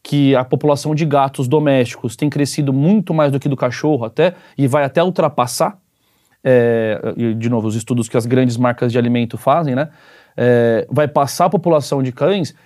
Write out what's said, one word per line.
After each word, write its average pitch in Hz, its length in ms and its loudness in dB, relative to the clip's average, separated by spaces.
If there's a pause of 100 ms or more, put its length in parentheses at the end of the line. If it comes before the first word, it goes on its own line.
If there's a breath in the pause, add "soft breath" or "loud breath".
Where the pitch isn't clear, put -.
que 139 340 2
a 127 80 2
população 147 500 -2
de 156 120 0
gatos 139 420 0
domésticos 135 720 0
tem 147 120 -2
crescido 139 440 -2
muito 170 400 2
mais 151 180 2
do 135 80 -2
que - 80 -6
do 135 80 0
cachorro 127 480 -2
até, 160 300 -2 (240 loud breath)
e 139 100 0
vai 143 160 2
até 147 200 0
ultrapassar, 160 760 -2 (680)
é, 117 560 2 (160)
e 113 200 -2
de 113 140 -4
novo, 110 180 -2
os 107 80 -4
estudos 117 340 -4
que 135 80 -2
as 113 80 0
grandes 123 320 2
marcas 123 340 0
de 120 60 0
alimento 120 400 -2
fazem, 143 380 0
né? 151 140 -4 (460 soft breath)
É, 117 540 2
vai 143 180 0
passar 147 380 0
a 180 40 2
população 156 520 0
de 127 100 -2
cães 165 440 -2 (100)